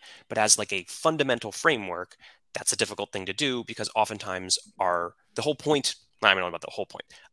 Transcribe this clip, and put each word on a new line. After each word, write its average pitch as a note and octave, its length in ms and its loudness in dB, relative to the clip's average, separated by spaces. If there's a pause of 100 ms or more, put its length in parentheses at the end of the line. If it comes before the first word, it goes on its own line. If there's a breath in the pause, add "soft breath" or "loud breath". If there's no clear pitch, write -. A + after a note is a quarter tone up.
(280 loud breath)
But A2 100 -4
as, G#2+ 200 6
like, G#2 140 -4
a F#2 160 -4
fundamental C3+ 640 0
framework, F#2+ 640 -2 (360 loud breath)
that's - 200 -2
a - 40 -2
difficult G2+ 360 -2
thing F#2+ 140 -6
to G2 60 -4
do B2 320 -2
because A2+ 300 -8
oftentimes G2 640 0 (220)
our, F2 340 0 (200)
the A2+ 80 -2
whole D3 140 0
point, D3 380 2 (280)
I G2+ 100 8
don't F#2+ 80 2
know F2+ 80 0
about E2 140 -6
the - 80 -12
whole - 160 -6
point, - 180 -14 (280 loud breath)